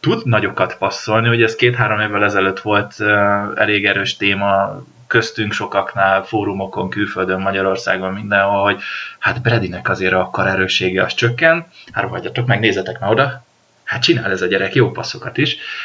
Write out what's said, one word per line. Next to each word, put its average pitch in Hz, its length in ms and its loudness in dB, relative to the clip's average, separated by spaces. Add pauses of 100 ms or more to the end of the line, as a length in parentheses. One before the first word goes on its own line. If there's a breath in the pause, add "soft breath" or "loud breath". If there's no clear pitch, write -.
tud 214 260 -2
nagyokat 101 520 0
passzolni, 110 500 0
ugye 117 160 4
ez 110 100 2
két-három 120 460 2
évvel 104 240 0
ezelőtt 95 360 2
volt, 101 380 0
ö, 107 160 2 (400)
elég 104 320 2
erős 98 300 0
téma 98 640 0 (240)
köztünk 110 460 0
sokaknál, 98 720 0
fórumokon, 98 640 -4
külföldön, 95 500 -2
Magyarországon, 95 720 -2
mindenhol, 101 500 2
hogy 101 140 2 (420 loud breath)
hát 98 240 -2
Bradynek 98 460 0
azért 92 240 0
a 92 200 2
karerőssége 95 720 0
az 92 120 -2
csökken, 160 520 2 (260 loud breath)
hát 101 120 -4
rohadjatok 120 420 -4
meg, 104 140 2
nézzetek 95 400 0
már 98 100 0
oda, 131 320 0 (420)
hát - 180 -6
csinál 127 280 2
ez 95 120 -2
a 92 40 2
gyerek 95 280 0
jó 117 160 4
passzokat - 480 -10
is. 147 180 0 (280 loud breath)